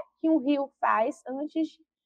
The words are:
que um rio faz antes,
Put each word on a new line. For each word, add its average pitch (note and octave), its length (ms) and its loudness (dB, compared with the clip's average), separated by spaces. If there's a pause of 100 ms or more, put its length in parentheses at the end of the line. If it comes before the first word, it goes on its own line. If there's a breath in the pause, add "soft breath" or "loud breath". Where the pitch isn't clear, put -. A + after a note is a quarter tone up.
(200)
que D#4+ 80 0
um D#4+ 80 6
rio C#4 420 0
faz A3+ 480 0
antes, D4+ 520 -6 (280)